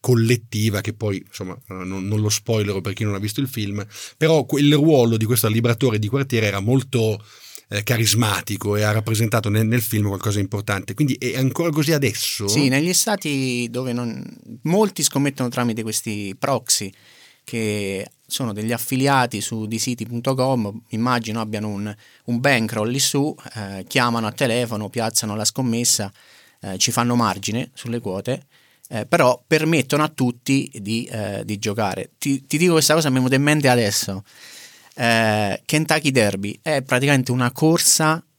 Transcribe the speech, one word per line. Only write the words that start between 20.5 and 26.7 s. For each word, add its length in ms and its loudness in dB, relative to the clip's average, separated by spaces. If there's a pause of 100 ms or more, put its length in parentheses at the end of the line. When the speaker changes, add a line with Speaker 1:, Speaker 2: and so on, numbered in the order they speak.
Speaker 2:
immagino 520 -2
abbiano 280 -4
un, 260 -6 (300)
un 160 -2
bankroll 480 2
lì 100 -2
su, 360 0 (200)
eh, 320 -10
chiamano 400 0
a 60 -4
telefono, 560 -2
piazzano 480 -4
la 80 -4
scommessa, 680 -2 (520)
eh, 160 -8